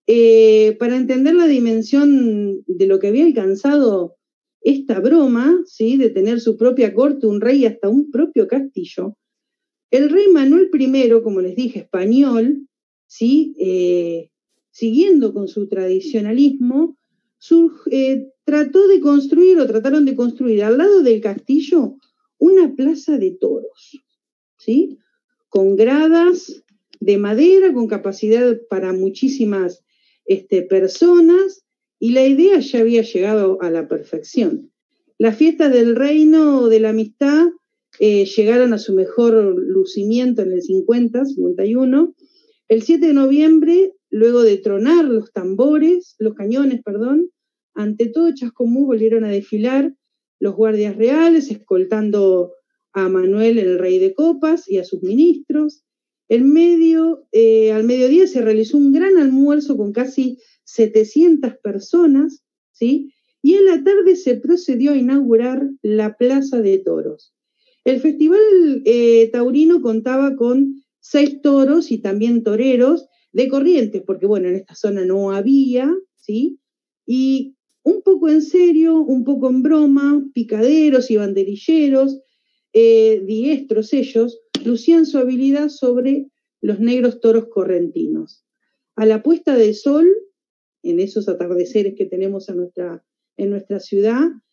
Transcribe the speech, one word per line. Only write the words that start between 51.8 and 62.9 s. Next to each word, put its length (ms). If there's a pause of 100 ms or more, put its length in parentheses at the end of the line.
a 160
Manuel, 500
el 180
rey 220
de 140
copas, 560
y 80
a 80
sus 180
ministros. 800 (460)
En 200
medio, 840
eh, 400
al 100
mediodía 420
se 160
realizó 360
un 160
gran 240
almuerzo 580
con 160
casi 480 (240)
setecientas 920
personas, 880 (260)
¿sí? 400 (300)